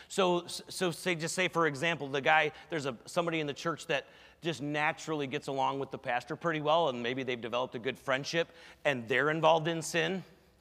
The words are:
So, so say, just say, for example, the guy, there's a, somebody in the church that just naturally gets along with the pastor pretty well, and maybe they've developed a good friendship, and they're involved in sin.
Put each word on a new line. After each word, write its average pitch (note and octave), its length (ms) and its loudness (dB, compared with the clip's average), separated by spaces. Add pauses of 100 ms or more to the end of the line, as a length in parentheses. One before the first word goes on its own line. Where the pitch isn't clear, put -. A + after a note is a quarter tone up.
So, F3+ 380 4
so - 440 -2
say, F3+ 240 -2
just D#3+ 180 -4
say, F#3 140 2
for E3+ 180 2
example, C#3+ 420 0
the C3+ 140 0
guy, D#3 300 4 (180)
there's D3+ 160 -4
a, B2+ 100 -2 (100)
somebody E3+ 340 0
in D3+ 80 -2
the C#3+ 60 -4
church D#3+ 340 -6
that C#3 180 -2 (380)
just D#3+ 180 -4
naturally D3+ 640 -2
gets C#3+ 220 -6
along C3+ 320 0
with C#3 100 -4
the C3 80 -8
pastor B2 380 -4
pretty D#3 260 -2
well, D#3 280 4
and B2 120 -4
maybe C3 220 -2
they've B2 180 -4
developed A#2+ 320 -4
a B2+ 60 -8
good B2 180 -4
friendship, C#3+ 540 -2 (340)
and B2+ 220 0
they're C3 240 4
involved D#3+ 360 4
in E3 140 -2
sin. E3+ 420 -2 (380)